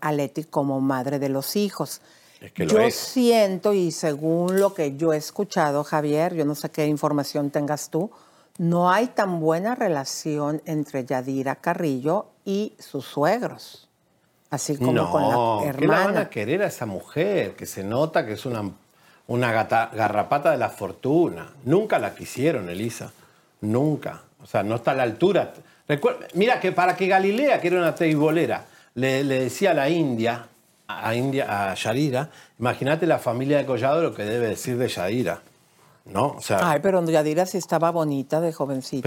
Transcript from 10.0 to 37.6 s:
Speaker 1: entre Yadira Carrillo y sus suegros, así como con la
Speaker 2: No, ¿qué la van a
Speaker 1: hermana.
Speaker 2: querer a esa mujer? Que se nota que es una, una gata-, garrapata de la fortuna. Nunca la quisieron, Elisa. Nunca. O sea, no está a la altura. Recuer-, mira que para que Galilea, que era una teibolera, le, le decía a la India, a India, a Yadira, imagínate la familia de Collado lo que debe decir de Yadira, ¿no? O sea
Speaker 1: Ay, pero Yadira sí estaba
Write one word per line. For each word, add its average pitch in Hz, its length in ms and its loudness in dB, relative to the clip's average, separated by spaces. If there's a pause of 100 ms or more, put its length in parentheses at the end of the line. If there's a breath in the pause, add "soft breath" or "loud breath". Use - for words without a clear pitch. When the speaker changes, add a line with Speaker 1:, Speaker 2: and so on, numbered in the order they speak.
Speaker 1:
entre 147 400 -4
Yadira 131 500 -2
Carrillo 165 720 -2 (180)
y 202 320 -4
sus - 260 -10
suegros, - 880 -4 (600)
así 143 260 -2
como 123 340 2
con 151 120 2
la 107 100 4
Speaker 2:
No, 117 300 2
¿qué 143 240 0
la - 0 -
van 170 140 6
a - 80 4
Speaker 1:
hermana. 175 200 0
Speaker 2:
querer 123 320 -2
a 196 60 2
esa - 180 -8
mujer? 120 680 -2
Que - 100 -14
se - 180 -10
nota 135 440 0
que 107 60 -6
es 104 120 -10
una, 110 240 -4 (560 soft breath)
una 123 260 0
gata-, 113 440 2
garrapata 107 560 2
de 143 60 2
la 110 120 -2
fortuna. 123 800 -2 (160)
Nunca 175 320 2
la 104 160 -4
quisieron, 123 560 -4
Elisa. 98 420 -8 (500 soft breath)
Nunca. 127 600 -2 (220)
O - 20 -20
sea, 110 160 -2
no 107 140 -2
está 131 160 -2
a 135 40 0
la 131 80 0
altura. 139 480 2 (360 soft breath)
Recuer-, 151 480 0
mira 214 240 2
que 185 120 -2
para 180 240 2
que 185 120 -2
Galilea, 202 520 4
que 170 100 0
era 180 100 2
una 160 160 2
teibolera, 156 680 2 (280 loud breath)
le, 131 300 0
le 135 220 0
decía 180 260 2
a - 20 2
la 143 160 2
India, 120 560 0 (420)
a 107 280 -4
India, 120 560 0
a - 20 -4
Yadira, 127 560 -2 (300 loud breath)
imagínate 135 480 0
la 151 100 4
familia 131 400 0
de 139 80 0
Collado 131 380 0
lo 131 100 -2
que 104 120 -6
debe 113 240 0
decir 120 280 -4
de 123 120 0
Yadira, 95 520 -2 (640 soft breath)
¿no? 113 320 -2
O - 40 -16
sea 107 300 2
Speaker 1:
Ay, 147 120 2
pero 190 220 2
Yadira 156 400 2
sí 190 120 -4
estaba 165 320 0